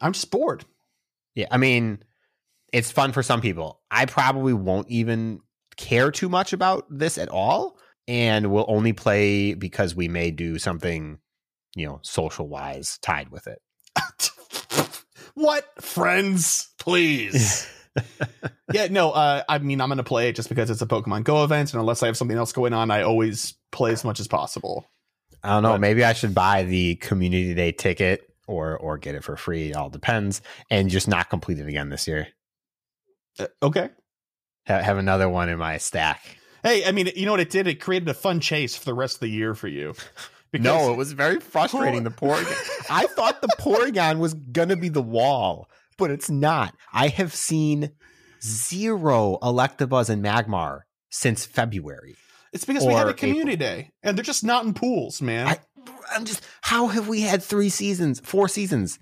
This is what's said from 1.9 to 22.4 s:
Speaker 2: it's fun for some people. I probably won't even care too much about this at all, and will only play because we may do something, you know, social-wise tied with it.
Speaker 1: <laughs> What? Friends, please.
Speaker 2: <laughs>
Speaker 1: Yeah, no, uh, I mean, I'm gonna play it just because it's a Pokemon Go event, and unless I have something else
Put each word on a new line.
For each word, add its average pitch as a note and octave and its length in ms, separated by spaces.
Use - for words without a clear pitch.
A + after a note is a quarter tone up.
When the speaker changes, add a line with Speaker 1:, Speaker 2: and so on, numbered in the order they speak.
Speaker 2:
it's A#2+ 180
fun C3+ 220
for C3+ 100
some A#2+ 180
people. E2 480
I B2 180
probably C3+ 460
won't F#2+ 380
even A2+ 480
care B2+ 340
too F#3 180
much F3+ 240
about F#3 380
this D#3 280
at - 100
all, C3+ 500
and A2 420
will G#2 160
only A2 260
play G2+ 640
because F2+ 400
we F2 140
may E2+ 240
do E2 260
something, D#2+ 600
you D#2+ 100
know, C#2 160
social-wise C#2 1000
tied C#3 280
with - 180
it. - 140
Speaker 1:
<laughs> - 440
What? D4 300
Friends, F3+ 960
please. C3 960
Speaker 2:
<laughs> - 40
Speaker 1:
Yeah, G#3 160
no, F3+ 220
uh, C#3+ 380
I D3 100
mean, C#3 220
I'm C3 80
gonna C3+ 160
play B2 240
it A2+ 80
just A2 120
because A#2+ 220
it's A2 100
a A2+ 60
Pokemon A2 380
Go D3+ 180
event, D3 300
and A#2 80
unless A2+ 240
I - 20
have A2+ 100
something A#2+ 200
else A#2 160